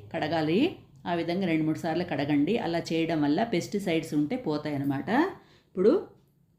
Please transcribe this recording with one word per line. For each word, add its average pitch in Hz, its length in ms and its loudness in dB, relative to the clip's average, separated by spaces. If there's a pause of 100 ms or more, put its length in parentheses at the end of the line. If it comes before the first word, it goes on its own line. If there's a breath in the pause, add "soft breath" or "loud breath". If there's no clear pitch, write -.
(140)
కడగాలి. 160 480 0 (480)
ఆ 175 120 -2
విధంగా 175 320 0
రెండు 156 160 2
మూడు 156 160 -2
సార్లు 175 280 -2
కడగండి. 147 420 2 (120)
అలా 170 240 -2
చేయడం 165 340 0
వల్ల 180 300 2
పెస్టిసైడ్స్ 170 680 -2
ఉంటే 147 160 -2 (100)
పోతాయన్నమాట. 143 640 -2 (580 loud breath)
ఇప్పుడు 196 260 4 (640)